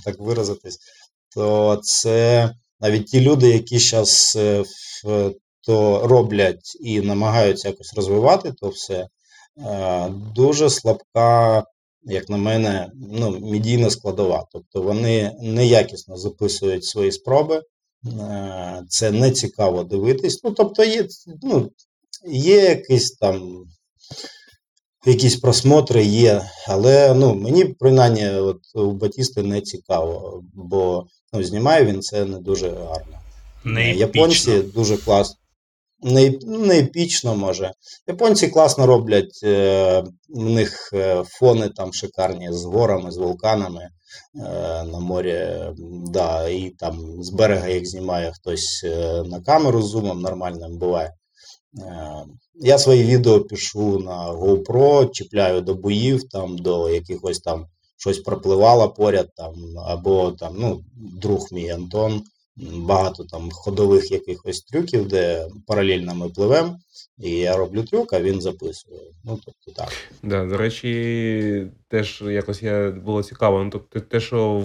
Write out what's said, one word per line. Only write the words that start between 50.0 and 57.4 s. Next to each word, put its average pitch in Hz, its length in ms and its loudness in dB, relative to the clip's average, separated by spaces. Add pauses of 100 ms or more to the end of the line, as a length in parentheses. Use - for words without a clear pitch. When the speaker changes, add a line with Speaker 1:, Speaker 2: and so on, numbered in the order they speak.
Speaker 1:
нормальним 87 560 -8
буває. 85 360 -2 (680)
Е, 78 420 -14 (380)
я 135 160 6
свої 131 260 6
відео 117 380 6
пишу 101 580 -4
на 87 340 -8
GoPro, 117 800 4
чіпляю 92 500 -2
до 90 140 -4
боїв, 107 540 -2
там, 90 280 -8
до 87 320 -2
якихось 85 500 -6
там 82 260 -8 (320)